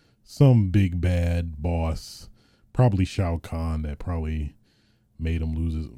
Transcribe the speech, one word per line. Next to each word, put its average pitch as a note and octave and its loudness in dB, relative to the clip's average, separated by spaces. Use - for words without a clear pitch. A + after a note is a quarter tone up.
some A#2+ 6
big F2+ 2
bad E2+ 0
boss, E2 -4
probably G2 4
Shao F2 -2
Kahn, E2 -4
that D2 -6
probably D#2 -6
made D#2+ -2
him D#2+ -4
lose E2 -2
his. D#2 -6